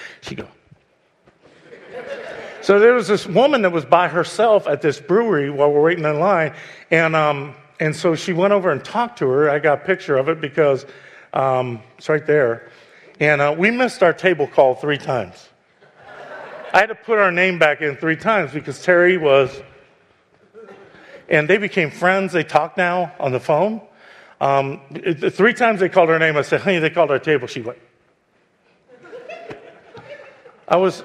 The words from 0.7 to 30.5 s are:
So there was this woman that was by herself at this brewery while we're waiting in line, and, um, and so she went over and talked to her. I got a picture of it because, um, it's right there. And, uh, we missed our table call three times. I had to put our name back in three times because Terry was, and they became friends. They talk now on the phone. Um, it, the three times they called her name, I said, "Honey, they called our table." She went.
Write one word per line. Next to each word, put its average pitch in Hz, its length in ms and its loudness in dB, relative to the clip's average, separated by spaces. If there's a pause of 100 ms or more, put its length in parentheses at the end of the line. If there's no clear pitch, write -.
So 202 180 4
there 233 140 6
was 220 140 0
this 202 200 -2
woman 247 360 2
that 185 80 2
was 160 140 -4
by 175 220 4
herself 185 600 0
at 143 140 -2
this 147 200 -2
brewery 180 480 0
while 147 220 2
we're 147 120 4
waiting 165 220 0
in 151 140 0
line, 165 360 0 (360)
and, 165 240 2
um, 147 400 0 (240)
and 156 160 -2
so 170 200 0
she 180 180 -6
went 190 200 2
over 185 180 2
and 131 120 -4
talked 233 360 -6
to 143 80 0
her. 143 220 2
I 147 100 0
got 143 220 2
a - 40 -20
picture 175 320 -2
of 131 120 0
it 160 100 -4
because, 143 460 0 (480)
um, 127 480 -2 (160)
it's - 100 -10
right 156 180 -2
there. 131 460 0 (480)
And, 147 220 2
uh, 147 140 0
we 180 140 0
missed 240 320 -2
our 170 120 4
table 170 340 0
call 131 280 4
three 147 220 -4
times. 117 520 -6 (1200)
I 180 60 4
had 214 80 2
to 220 80 -12
put 220 240 -2
our 190 120 4
name 180 280 0
back 151 220 2
in 143 140 -4
three 160 220 -2
times 180 340 -2
because 143 320 -10
Terry 180 340 4
was, 139 440 2 (1700)
and 151 200 2
they 190 80 4
became 185 340 -2
friends. 185 420 0
They 165 100 0
talk 156 340 0
now 180 420 -2
on 135 120 -2
the 127 80 -2
phone. 185 420 0 (600)
Um, 139 400 -2 (100)
it, 151 300 -6
the 160 100 -2
three 220 220 2
times 226 260 0
they 180 100 0
called 170 200 4
her 160 100 2
name, 160 180 2
I 143 40 2
said, 135 200 -2
"Honey, 175 180 0
they 156 100 0
called 156 220 0
our 135 80 2
table." 135 280 0
She 131 140 -10
went. 117 180 -12 (3000)